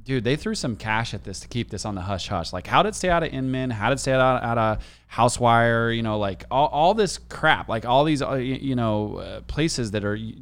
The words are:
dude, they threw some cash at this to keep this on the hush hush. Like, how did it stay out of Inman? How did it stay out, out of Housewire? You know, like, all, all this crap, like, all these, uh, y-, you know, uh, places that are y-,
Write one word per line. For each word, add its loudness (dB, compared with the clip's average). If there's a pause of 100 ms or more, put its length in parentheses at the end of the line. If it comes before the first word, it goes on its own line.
dude, -2
they 2
threw -6
some -4
cash -2
at -10
this -10
to -16
keep -4
this -8
on -6
the -6
hush -4
hush. -4
Like, -8
how 6
did 0
it -8
stay -2
out 4
of -6
Inman? -2
How 0
did 4
it -2
stay -2
out, 4
out -2
of 0 (220)
Housewire? 4
You -2
know, -2
like, -4
all, 2
all 4
this 0
crap, 0
like, -2
all 4
these, 2
uh, -2
y-, 0
you -2
know, 0
uh, -10
places -2
that -2
are -2
y-, -8